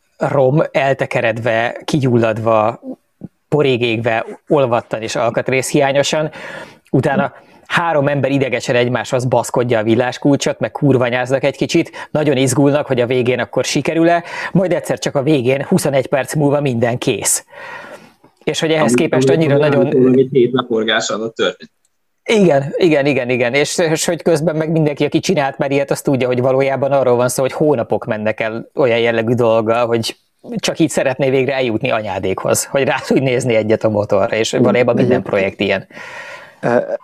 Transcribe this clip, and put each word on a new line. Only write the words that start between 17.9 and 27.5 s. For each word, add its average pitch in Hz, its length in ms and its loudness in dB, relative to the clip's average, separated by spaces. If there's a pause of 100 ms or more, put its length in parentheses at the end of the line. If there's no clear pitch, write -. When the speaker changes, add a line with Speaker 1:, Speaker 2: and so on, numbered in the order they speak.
Speaker 1:
És 151 160 -4
hogy 160 120 0
ehhez 156 220 2
Speaker 2:
Ami, - 80 2
Speaker 1:
képest 135 280 2
Speaker 2:
ami 135 80 4
Speaker 1:
annyira 160 160 2
Speaker 2:
ami 143 100 4
Speaker 1:
nagyon 143 220 2
Speaker 2:
állítólag 131 340 4
egy 131 120 2
hét 123 220 2
leforgás 113 560 -2
alatt 110 260 -6
történt. 92 360 -4 (520)
Speaker 1:
Igen, 165 540 2
igen, 151 280 2
igen, 127 240 0
igen. 123 240 0
És, 143 240 0
és 160 280 0
hogy 170 160 -2
közben 156 340 0
meg 156 160 -2
mindenki, 147 340 0
aki 147 140 0
csinált 139 380 0
már 139 140 -2
ilyet, 139 200 0
az 147 100 -2
tudja, 131 260 0
hogy 123 120 0
valójában 135 520 0
arról 127 240 2
van 123 140 0
szó, 139 120 -2
hogy 131 100 0